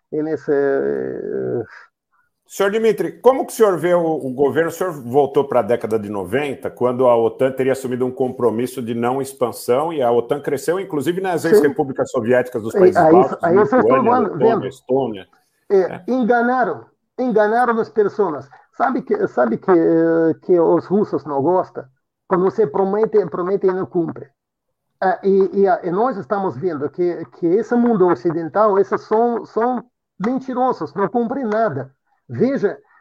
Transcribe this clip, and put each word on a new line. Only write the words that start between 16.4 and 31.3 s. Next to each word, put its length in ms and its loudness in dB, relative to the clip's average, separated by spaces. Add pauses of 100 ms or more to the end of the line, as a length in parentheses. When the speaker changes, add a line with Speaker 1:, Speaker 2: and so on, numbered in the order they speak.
Speaker 1:
enganaram 600 2
as 120 -2
pessoas. 580 -2 (240)
Sabe 300 -2
que, 260 -2
sabe 300 -2
que, 120 -2
eh, 720 2
que 180 2
os 280 2
russos 400 -2
não 160 -4
gostam? 420 -2 (420)
Quando 180 0
você 220 0
promete, 600 0
promete 400 -4
e 80 2
não 100 -4
cumpre. 440 -6 (720)
Ah, 240 0
e, 380 2
e, 80 4
ah, 160 2
e 60 -4
nós 260 0
estamos 400 -4
vendo 320 -4
que, 340 -4 (100)
que 140 -6
esse 280 0
mundo 340 4
ocidental, 680 0
esses 240 0
são, 420 0
são 400 -2 (340)
mentirosos, 760 -4
não 120 -2
cumprem 380 -2